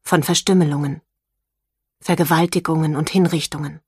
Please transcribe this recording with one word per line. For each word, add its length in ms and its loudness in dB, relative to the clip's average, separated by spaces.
Von 220 0
Verstümmelungen, 800 0
Vergewaltigungen 960 0
und 140 -2
Hinrichtungen. 760 -2